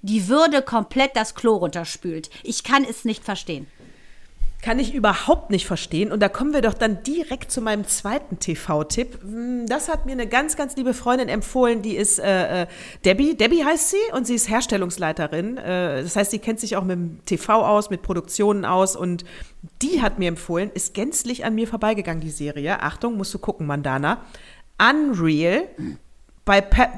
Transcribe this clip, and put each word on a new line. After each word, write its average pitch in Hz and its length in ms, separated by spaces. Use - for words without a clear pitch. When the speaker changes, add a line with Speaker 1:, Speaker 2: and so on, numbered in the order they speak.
Speaker 1:
die 202 260
Würde 285 340
komplett 262 540
das 220 200
Klo 220 200
runterspült. 165 720
Ich - 200
kann 269 220
es 220 200
nicht 220 180
verstehen. 160 440
Speaker 2:
Kann 233 160
ich 233 160
überhaupt 220 560
nicht 196 160
verstehen. 185 460
Und 208 80
da 202 100
kommen 285 240
wir 285 80
doch 226 140
dann 220 260
direkt 285 500
zu 247 100
meinem 208 260
zweiten 214 500
T-V-Tipp. - 840
Hm, 233 420
das 269 240
hat 311 160
mir 269 60
eine 247 160
ganz, 285 280
ganz 285 200
liebe 254 180
Freundin 247 360
empfohlen, 233 520
die 214 140
ist, - 240
äh, 185 420
äh, 170 60
Debbie. 269 320
Debbie 330 300
heißt 320 240
sie 427 240
und 254 140
sie 240 80
ist 220 140
Herstellungsleiterin. 185 1080
Äh, 170 460
das 170 120
heißt, 202 140
sie - 80
kennt 220 220
sich 202 160
auch 190 80
mit 185 120
dem 170 300
T 175 120
V 220 280
aus, 208 240
mit 185 140
Produktionen 202 600
aus. 185 320
Und 180 300
die 285 220
hat 202 160
mir 180 80
empfohlen, 170 440
ist - 220
gänzlich 247 500
an 220 120
mir 220 120
vorbeigegangen, 208 540
die 156 80
Serie. 147 540
Achtung, 226 340
musst 196 160
du 202 60
gucken, - 260
Mandana. 143 580
Unreal 202 840
bei 202 160
Pa-, 240 360